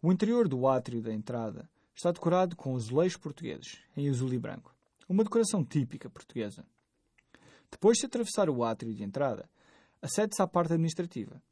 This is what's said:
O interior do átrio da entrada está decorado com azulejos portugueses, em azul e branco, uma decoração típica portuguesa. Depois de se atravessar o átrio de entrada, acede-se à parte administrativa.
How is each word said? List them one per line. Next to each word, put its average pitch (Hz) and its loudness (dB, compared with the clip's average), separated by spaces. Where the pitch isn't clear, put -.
O 160 2
interior 214 4
do 131 2
átrio 127 2
da 110 -6
entrada 110 -6
está - 0
decorado 175 2
com 131 -4
azulejos 127 0
portugueses, - -12
em 143 -2
azul 127 0
e 127 0
branco, - -10
uma 202 4
decoração 214 2
típica - -2
portuguesa. - -10
Depois 220 4
de - -2
se 277 -4
atravessar 220 0
o 123 0
átrio 113 -4
de 104 -8
entrada, 117 -2
acede-se - -2
à 185 4
parte 170 2
administrativa. 165 -2